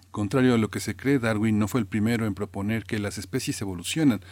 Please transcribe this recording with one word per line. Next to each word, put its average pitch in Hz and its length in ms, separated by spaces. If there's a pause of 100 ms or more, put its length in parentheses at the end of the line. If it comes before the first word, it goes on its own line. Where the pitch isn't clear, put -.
(120)
Contrario 127 420
a 117 40
lo 107 100
que 98 120
se 101 160
cree, 135 220
Darwin 110 400
no 107 100
fue 127 120
el 107 60
primero 113 400
en 101 80
proponer 101 500
que 110 160
las 101 180
especies 123 420
evolucionan, 101 600 (120)